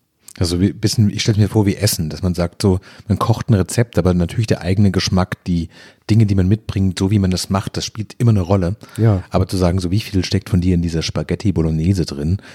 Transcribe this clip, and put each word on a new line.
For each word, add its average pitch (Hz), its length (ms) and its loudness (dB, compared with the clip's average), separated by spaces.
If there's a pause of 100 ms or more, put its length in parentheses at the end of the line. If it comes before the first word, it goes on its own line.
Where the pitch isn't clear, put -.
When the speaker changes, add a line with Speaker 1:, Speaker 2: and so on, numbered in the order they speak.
(400)
Speaker 1:
Also 87 220 0
wie, 95 100 2
bisschen, 104 380 0
ich - 140 -6
stell's 104 160 2
mir 101 100 4
vor 107 160 2
wie 98 100 0
Essen, 90 340 -2
dass - 120 -8
man 90 140 0
sagt, 87 260 -4
so, 92 180 2 (280)
man 95 100 0
kocht - 320 -2
ein 117 60 6
Rezept, 95 420 0
aber 90 160 2
natürlich 87 320 0
der - 160 -2
eigene 95 300 2
Geschmack, 90 540 -2
die 85 220 -2 (420)
Dinge, 107 180 4
die 101 80 0
man 92 120 2
mitbringt, 95 520 -2
so 95 100 0
wie 107 100 2
man 92 120 2
das - 180 -4
macht, 95 260 -4
das - 80 -6
spielt - 360 -10
immer 117 120 4
eine 101 100 2
Rolle. 92 340 0 (220)
Speaker 2:
Ja. 104 340 2
Speaker 1:
Aber 90 160 0
zu 98 100 -4
sagen, 90 220 2
so 90 100 -4
wie 98 100 0
viel 92 240 -2
steckt - 260 -4
von 87 120 2
dir 90 140 2
in 85 80 0
dieser 82 180 -2
Spaghetti 87 500 -4
Bolognese 80 540 0
drin, 76 320 -4 (180)